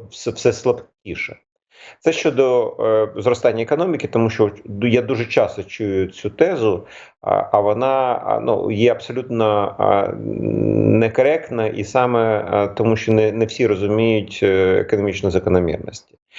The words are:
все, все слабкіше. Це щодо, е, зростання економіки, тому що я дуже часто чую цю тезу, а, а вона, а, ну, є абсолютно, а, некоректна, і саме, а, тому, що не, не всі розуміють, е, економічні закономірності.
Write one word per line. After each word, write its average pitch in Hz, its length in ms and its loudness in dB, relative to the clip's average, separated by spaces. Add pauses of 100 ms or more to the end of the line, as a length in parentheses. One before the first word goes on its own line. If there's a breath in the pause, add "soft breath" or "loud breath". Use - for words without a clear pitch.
(100)
все, - 200 -10
все 113 220 0
слабкіше. - 840 -6 (640 loud breath)
Це 165 120 2
щодо, 127 680 0
е, 110 280 2 (120)
зростання 117 420 0
економіки, 156 460 -2
тому 113 220 2
що 107 200 2 (320)
я 120 200 2
дуже 117 240 -4
часто 107 360 0
чую 95 440 -4
цю 95 240 -8
тезу, 117 560 0 (340 loud breath)
а, - 320 0
а 104 80 4
вона, 123 680 0
а, 110 140 0
ну, 113 300 -2
є 113 220 4
абсолютно, 113 840 -2
а, 101 300 0 (920)
некоректна, 127 680 0
і 107 180 -6
саме, 113 680 0
а, 101 160 2
тому, 110 300 0
що 110 160 0
не, 107 200 4
не 113 140 0
всі 120 200 0
розуміють, 104 760 0
е, 95 380 4
економічні 98 500 -2
закономірності. 90 840 -2 (240 loud breath)